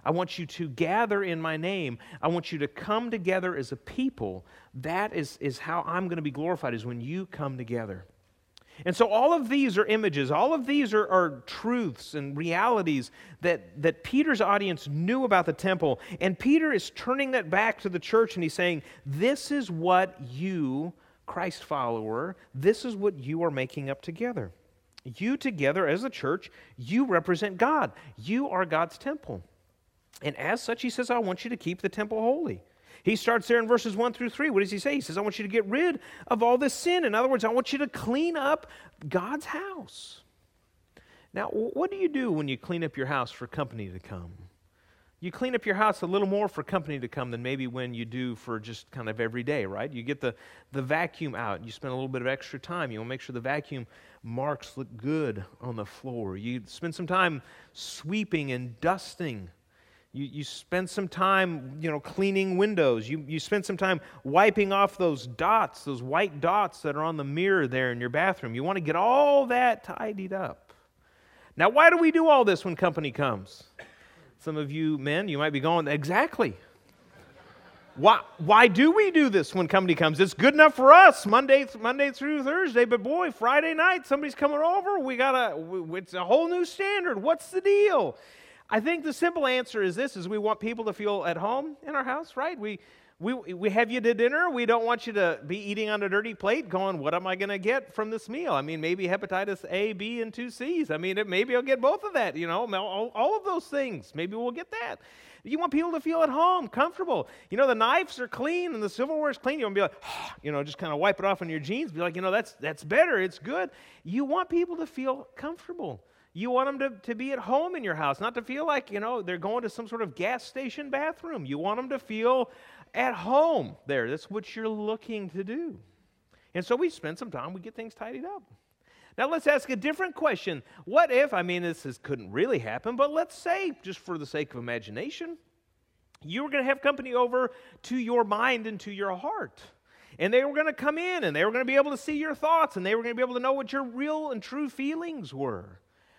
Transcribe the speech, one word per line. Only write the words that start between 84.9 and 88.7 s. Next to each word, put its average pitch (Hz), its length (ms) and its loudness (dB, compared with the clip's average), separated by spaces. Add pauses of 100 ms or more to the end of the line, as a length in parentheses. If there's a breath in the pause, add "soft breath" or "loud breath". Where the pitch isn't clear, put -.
We 262 180 -2
gotta, 247 400 2
w-, 165 400 -8
it's 180 200 -8
a 180 100 -4
whole 294 220 6
new 349 180 0
standard. 370 560 -2
What's 330 300 -2
the 370 100 -2
deal?" 381 560 4 (500 loud breath)
I 220 120 0